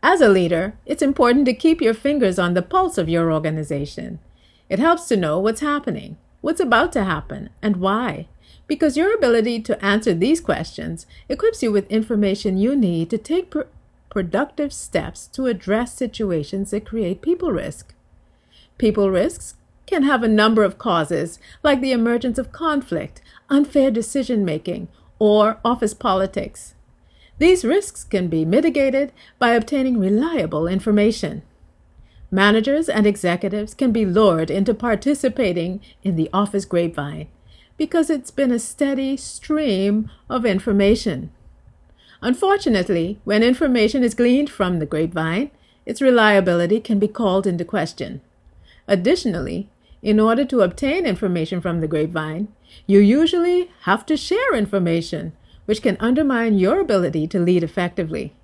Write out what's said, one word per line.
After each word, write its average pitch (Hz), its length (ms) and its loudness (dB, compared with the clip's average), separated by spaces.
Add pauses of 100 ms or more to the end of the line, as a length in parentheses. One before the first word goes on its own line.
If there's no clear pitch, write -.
As 330 180 4
a 233 80 8
leader, 180 460 2 (100)
it's - 160 -4
important 269 440 4
to 247 80 2
keep 320 280 2
your 226 140 2
fingers 247 420 0
on 175 160 0
the 180 80 2
pulse 370 360 0
of 165 120 -2
your 165 220 2
organization. 156 880 -6 (500)
It 190 80 -2
helps 330 300 2
to 233 100 2
know 165 220 0
what's 220 220 -2
happening, 285 560 -6 (240)
what's 330 200 -2
about 269 300 2
to 214 140 0
happen, - 440 -6 (120)
and 208 160 0
why, 190 500 -4 (400)
because 294 300 0
your 392 180 2
ability 233 460 2
to - 220 -4
answer 208 300 2
these 254 280 2
questions 160 680 -6 (220)
equips 440 340 -2
you 226 80 0
with 202 180 0
information 208 680 0
you 233 180 2
need 170 340 0
to 226 80 -2
take 349 320 -4
pr-, 302 120 -4 (480)
productive 247 640 -4
steps - 540 -8
to 262 200 -6
address 220 460 -4
situations 196 760 -4
that 208 140 -6
create 196 360 -6
people 349 280 -2
risk. - 440 -8 (840)
People 208 320 2
risks 190 460 -2 (300)
can 330 180 0
have 269 180 2
a 233 60 0
number 214 380 4
of 185 120 -2
causes, 165 600 -2 (240)
like 277 160 4
the 262 140 0
emergence 233 440 0
of 262 140 -6
conflict, 269 680 -4 (280)
unfair 277 400 4
decision-making, 208 1000 -2 (280)
or 214 460 4
office 233 300 0
politics. - 800 -4 (640)
These 359 260 4
risks 349 400 -2
can 180 240 -2
be 160 160 0
mitigated 269 680 2 (260)
by 233 120 2
obtaining 247 460 0
reliable 190 680 0
information. 190 760 0 (840)
Managers 220 600 2
and 208 180 2
executives 202 680 -2
can 247 200 0
be 220 120 2
lured 175 460 4
into 196 220 0
participating 208 1040 -2 (240)
in 185 140 0
the 160 160 0
office 202 320 0
grapevine 156 640 -4 (480)
because 311 320 0
it's 294 220 -4
been 269 200 0
a 240 80 0
steady 269 560 -4
stream 220 960 -2 (180)
of 240 160 -4
information. 196 840 0 (920)
Unfortunately, 214 1000 0
when 214 180 2
information 247 600 2
is 233 100 0
gleaned 247 340 2
from 180 300 -2
the 156 80 -2
grapevine, 165 640 -2 (380)
its 240 160 -4
reliability 202 760 4
can 214 200 -2
be 208 80 0
called 196 400 0
into 170 180 -4
question. 143 560 -6 (680)
Additionally, 196 840 -2 (340)
in 214 160 4
order 226 260 4
to 247 160 0
obtain 277 460 0
information 180 540 -2
from 170 200 -2
the 160 60 -2
grapevine, 160 600 -4 (380)
you 196 140 6
usually 339 720 2 (140)
have 190 200 0
to 311 100 0
share 453 380 -2
information, 170 800 -2 (320)
which 214 160 -2
can 196 180 -2
undermine 233 600 0
your 220 200 2
ability 175 460 0
to 180 140 -4
lead 175 240 2
effectively. 160 800 -6